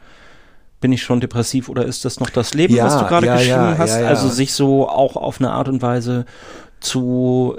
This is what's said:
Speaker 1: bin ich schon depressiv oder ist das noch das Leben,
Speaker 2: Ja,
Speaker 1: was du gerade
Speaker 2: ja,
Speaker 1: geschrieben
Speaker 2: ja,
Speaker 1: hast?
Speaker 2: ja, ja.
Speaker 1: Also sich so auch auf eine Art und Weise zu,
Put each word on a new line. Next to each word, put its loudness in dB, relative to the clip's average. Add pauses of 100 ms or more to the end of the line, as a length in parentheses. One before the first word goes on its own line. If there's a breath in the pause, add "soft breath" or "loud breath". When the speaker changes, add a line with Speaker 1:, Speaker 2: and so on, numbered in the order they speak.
(840 soft breath)
Speaker 1:
bin 4
ich 0
schon 0
depressiv -4
oder -4
ist -6
das -6
noch -4
das -2
Leben, 4
Speaker 2:
Ja, 2
Speaker 1:
was 2
du 0
gerade 2
Speaker 2:
ja, 2
Speaker 1:
geschrieben 2
Speaker 2:
ja, 2
Speaker 1:
hast? 0
Speaker 2:
ja, 0
ja. 0
Speaker 1:
Also 2
sich -2
so 2
auch 0
auf -6
eine 0
Art -2
und -2
Weise -2 (540 loud breath)
zu, 0